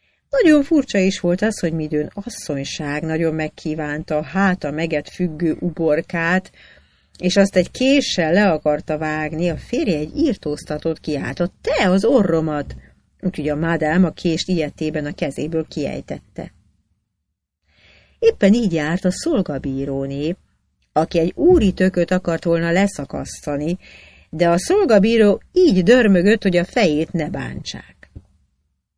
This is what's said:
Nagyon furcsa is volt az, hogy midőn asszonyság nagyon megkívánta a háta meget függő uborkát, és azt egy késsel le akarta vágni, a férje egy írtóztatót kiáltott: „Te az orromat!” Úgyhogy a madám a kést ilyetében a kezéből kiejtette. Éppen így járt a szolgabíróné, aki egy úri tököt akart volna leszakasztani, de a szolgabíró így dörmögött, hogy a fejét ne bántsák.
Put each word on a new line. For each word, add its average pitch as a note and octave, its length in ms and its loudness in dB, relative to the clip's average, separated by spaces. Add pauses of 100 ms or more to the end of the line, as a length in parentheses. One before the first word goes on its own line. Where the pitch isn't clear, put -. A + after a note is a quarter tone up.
(300)
Nagyon D#4+ 320 4
furcsa C#4 360 0
is F#3+ 220 0
volt F3 220 -2
az, G#3+ 160 -2
hogy E3 140 -4
midőn D#3 420 -4
asszonyság D3 880 -8
nagyon D#3+ 320 -2
megkívánta D#3 800 -6
a D3+ 60 -2
háta F#3 480 -2
meget D#3 380 -4
függő D#3+ 520 -4
uborkát, E3+ 920 -2 (640)
és F3+ 180 -2
azt G3 200 4
egy F3+ 140 2
késsel B3+ 600 0
le G3 180 4
akarta D3+ 480 -2
vágni, D#3 500 -4
a D#3+ 80 -4
férje A#3 420 -2
egy D3+ 180 -8
írtóztatót D#3+ 840 -4
kiáltott: D3+ 600 -6
„Te A4+ 300 0
az G3 140 2
orromat!” D#3+ 720 0 (440)
Úgyhogy D#3 280 -4
a D3 80 -2
madám E3 480 0
a E3 60 0
kést - 380 -4
ilyetében D#3 580 -4
a D3 80 -8
kezéből D#3 540 -6
kiejtette. C#3+ 840 -10 (1700)
Éppen A3 360 4
így A#3 180 0
járt D#3+ 320 -2
a F#3 60 0
szolgabíróné, C#3 1300 -4 (560)
aki D#3+ 260 0
egy E3+ 160 2
úri A#3 380 4
tököt F#3 380 0
akart F3+ 340 -2
volna E3+ 260 0
leszakasztani, D3 1080 -4 (560)
de E3+ 140 2
a E3+ 100 4
szolgabíró A3 840 4 (100)
így C4+ 300 4
dörmögött, G3+ 600 4
hogy F3+ 140 2
a F3 80 2
fejét D#3+ 480 0
ne D3+ 180 -2
bántsák. - 800 -12 (880)